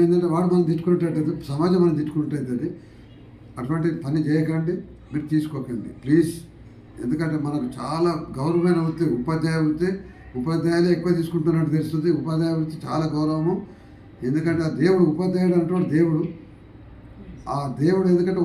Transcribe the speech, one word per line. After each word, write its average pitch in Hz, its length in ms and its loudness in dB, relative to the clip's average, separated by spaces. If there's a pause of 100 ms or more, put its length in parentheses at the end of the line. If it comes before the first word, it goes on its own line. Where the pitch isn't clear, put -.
ఏంటంటే 170 320 4
వాడు 180 180 2
మనం 180 180 4
తిట్టుకున్నట్టు 165 380 0
అవుతుంది, 156 240 0 (180)
సమాజం 175 340 2
మనం 160 160 4
తిట్టుకున్నట్టు 151 400 -2
అవుతుంది. 123 280 -4 (920)
అటువంటి 156 300 -2 (160)
పని 147 240 0
చేయకండి, 160 460 0 (380)
మీరు 143 140 -4
తీసుకోకండి 131 640 -4 (140)
ప్లీజ్. 156 300 2 (720)
ఎందుకంటే 156 320 -2 (100)
మనకు 143 200 -4 (140)
చాలా 160 300 0 (280)
గౌరవమైన 170 480 2
వృత్తి 160 180 -2 (160)
ఉపాధ్యాయ 160 460 0
వృత్తి. 156 240 0 (500)
ఉపాధ్యాయులే 165 520 2
ఎక్కువ 170 200 0
తీసుకుంటున్నట్టు 160 580 0
తెలుస్తుంది. 156 400 0 (100)
ఉపాధ్యాయ 160 340 0
వృత్తి 156 220 -4 (100)
చాలా 156 280 -2
గౌరవము. 156 400 0 (720)
ఎందుకంటే 160 340 0
ఆ 156 60 0
దేవుడు, 180 360 4
ఉపాధ్యాయుడు 180 500 2
అన్నటువంటి 175 360 0
దేవుడు. 160 340 2 (1200)
ఆ 135 320 -4
దేవుడు 185 280 4
ఎందుకంటే 180 360 2